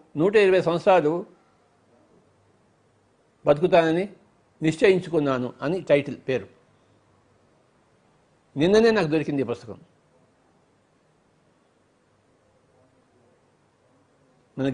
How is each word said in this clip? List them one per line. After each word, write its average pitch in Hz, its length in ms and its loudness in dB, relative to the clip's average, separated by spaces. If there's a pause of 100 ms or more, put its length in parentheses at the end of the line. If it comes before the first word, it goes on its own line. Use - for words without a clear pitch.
(200)
నూట 202 160 0
ఇరవై 190 280 4
సంవత్సరాలు 170 480 2 (2250)
బతుకుతానని 165 600 2 (560)
నిశ్చయించుకున్నాను 156 880 0 (160)
అని 175 140 -4 (120)
టైటిల్ 143 280 0 (100)
పేరు. 120 200 -6 (2000)
నిన్ననే 208 340 2
నాకు 185 220 -2
దొరికింది 143 320 -4
ఈ 107 60 -6
పుస్తకం. 107 280 -12 (4000)
మన 135 180 -4